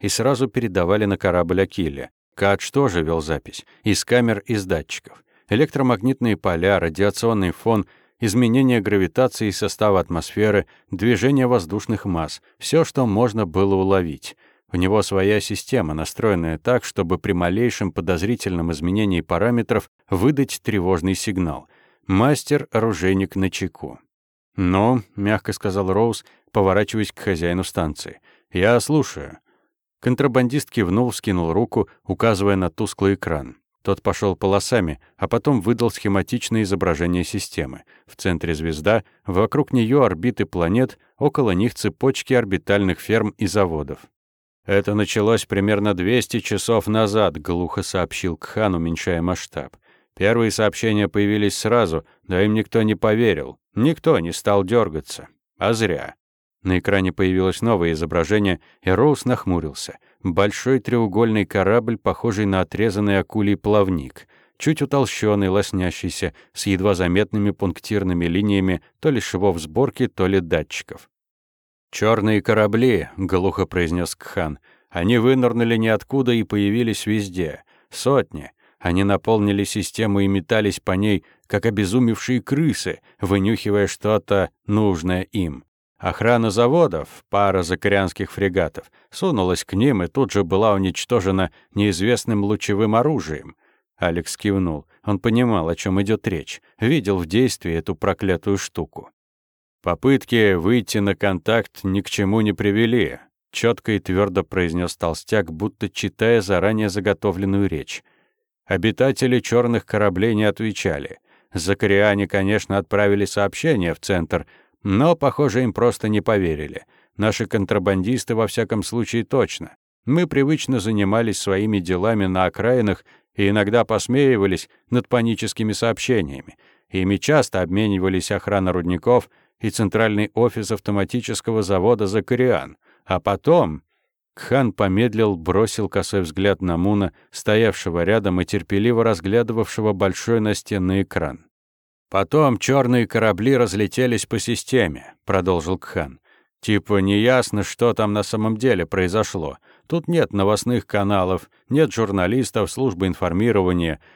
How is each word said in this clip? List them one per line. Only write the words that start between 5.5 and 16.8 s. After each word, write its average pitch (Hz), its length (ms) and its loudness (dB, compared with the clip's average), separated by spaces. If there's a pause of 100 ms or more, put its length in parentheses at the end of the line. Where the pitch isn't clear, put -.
Электромагнитные 120 880 0
поля, 92 420 2
радиационный 98 680 0
фон, 110 340 0 (340)
изменение 120 600 2
гравитации 101 680 0
и 98 40 -2
состава 101 480 0
атмосферы, 98 680 0 (240)
движение 120 560 2
воздушных 107 600 -2
масс. 82 340 -4 (180)
Все, 156 260 0
что 135 220 -2
можно 107 380 0
было 95 300 0
уловить. 95 600 0 (400)
У - 20 -4
него 95 260 2
своя 101 380 2
система, 95 540 -4
настроенная 82 640 -2
так, 120 260 0